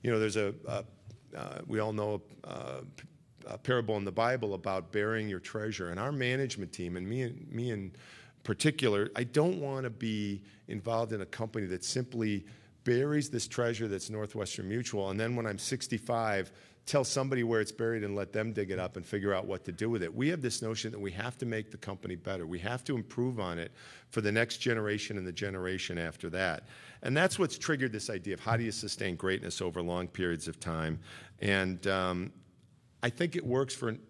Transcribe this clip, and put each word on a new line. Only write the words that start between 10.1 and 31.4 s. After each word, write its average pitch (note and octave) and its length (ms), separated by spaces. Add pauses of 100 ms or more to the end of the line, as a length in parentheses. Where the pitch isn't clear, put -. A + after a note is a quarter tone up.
involved A2+ 460
in G2+ 80
a F#2 40
company A2 420
that F2+ 180
simply A#2 600 (380)
buries C#3+ 460
this A#2 180
treasure A#2 400
that's G2 220
Northwestern G#2 580
Mutual, G#2 420
and G2 100
then A#2+ 160
when A#2 100
I'm G2+ 120
sixty-five, A2+ 960 (340)
tell C#3+ 180
somebody C3 400
where A2+ 160
it's G#2 140
buried A2+ 320
and G2+ 100
let G2 160
them A2 220
dig G2+ 180
it F#2 80
up F#2 160
and F2+ 100
figure G2+ 280
out F#2 120
what F#2+ 200
to F2+ 80
do G#2+ 160
with A2+ 120
it. E2+ 140
We C3 140
have E3+ 120
this - 200
notion A2+ 320
that G#2 60
we G2 120
have A2 280
to C3 60
make A2 240
the G2+ 80
company F#2 380
better. F2 320
We F2 120
have A#2+ 260
to C#3+ 100
improve A#2+ 460
on F2 180
it - 140 (360)
for A2+ 120
the G#2 100
next A2+ 280
generation G#2+ 580
and F#2 100
the F2 60
generation F#2 640
after E2+ 320
that. F2 340 (400)
And C3 140
that's F#3 200
what's F3+ 200
triggered C3 340
this G#2+ 180
idea G2 260
of - 40
how A2+ 160
do A#2 80
you A2 80
sustain G2 460
greatness F#2 440
over F2 200
long F2 260
periods E2+ 400
of E2 140
time. D#2+ 360 (440)